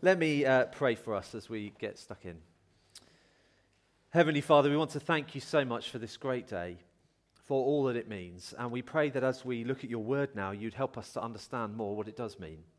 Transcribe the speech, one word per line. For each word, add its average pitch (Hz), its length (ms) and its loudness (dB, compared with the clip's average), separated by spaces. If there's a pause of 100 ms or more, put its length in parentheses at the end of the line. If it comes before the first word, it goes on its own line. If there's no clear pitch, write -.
Let 185 160 6
me, 151 280 4
uh, 131 220 6
pray 127 280 0
for 113 180 -6
us 98 220 -6
as 107 140 -10
we 104 220 -6
get - 260 -8
stuck - 280 -16
in. 85 160 -12 (1700)
Heavenly 156 300 6
Father, 143 280 8
we 147 80 4
want 156 140 0
to 147 100 -6
thank 151 340 -2
you 135 60 -8
so 147 240 2
much 117 240 -4
for 123 100 -8
this 110 160 -10
great 127 320 -4
day, 87 320 -6 (540)
for 135 320 0
all 143 200 2
that 123 120 0
it 117 100 -6
means. 90 460 -12
And 120 180 -6
we 123 100 -4
pray 151 280 0
that 131 160 0
as 127 180 0
we 120 220 -4
look 131 180 -4
at 127 60 -10
your 117 140 -4
word 139 320 -2
now, 98 160 -4
you'd 107 240 -8
help 131 220 -4
us 110 160 -12
to - 80 -4
understand 113 540 -6
more 104 220 -4
what 104 100 -6
it 107 80 -14
does 113 240 -8
mean 80 240 -12 (160)